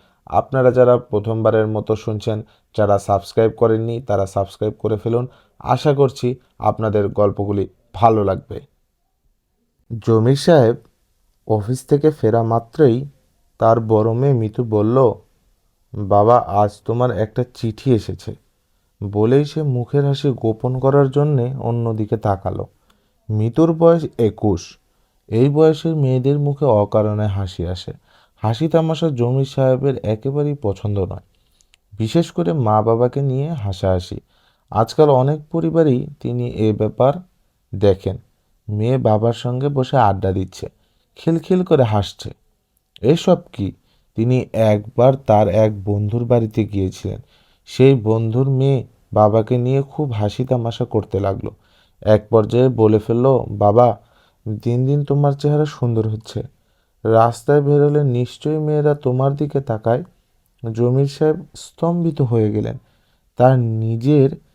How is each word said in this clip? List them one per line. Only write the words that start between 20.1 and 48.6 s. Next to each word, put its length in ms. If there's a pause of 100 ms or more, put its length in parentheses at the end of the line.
গোপন 500
করার 320
জন্যে 480
অন্যদিকে 580
তাকালো। 480 (640)
মিতুর 440
বয়স 320 (140)
একুশ। 580 (500)
এই 220
বয়সের 460
মেয়েদের 440
মুখে 260
অকারণে 600
হাসি 420
আসে। 260 (420)
হাসি 320
তামাশা 420
জমির 360
সাহেবের 520
একেবারেই 640
পছন্দ 380
নয়, 240 (760)
বিশেষ 340
করে 220
মা 280
বাবাকে 400
নিয়ে 280
হাসাহাসি। 680 (500)
আজকাল 400
অনেক 300 (120)
পরিবারই 560 (120)
তিনি 300
এ 240
ব্যাপার 400 (600)
দেখেন। 420 (520)
মেয়ে 280
বাবার 360
সঙ্গে 360
বসে 280
আড্ডা 340
দিচ্ছে, 380 (460)
খিলখিল 480
করে 200
হাসছে। 460 (720)
এসব 360 (160)
কি? 180 (440)
তিনি 380
একবার 640
তার 320
এক 360
বন্ধুর 420
বাড়িতে 400
গিয়েছিলেন। 540 (460)
সেই 300
বন্ধুর 540
মেয়ে 380 (260)